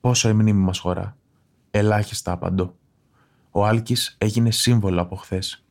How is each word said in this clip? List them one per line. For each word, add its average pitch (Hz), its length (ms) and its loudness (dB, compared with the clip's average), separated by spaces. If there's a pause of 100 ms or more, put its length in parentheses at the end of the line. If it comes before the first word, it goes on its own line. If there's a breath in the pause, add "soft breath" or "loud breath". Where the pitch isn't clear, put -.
Πόσα 123 280 0
η 110 40 4
μνήμη 107 300 4
μας 92 160 0
χωρά; 90 380 -6 (540)
Ελάχιστα, 104 640 0
απαντώ. 90 420 -4 (760 soft breath)
Ο 101 160 0
Άλκης 117 520 -2
έγινε 113 320 0
σύμβολο 101 500 2
από 87 160 -4
χθες. - 540 -8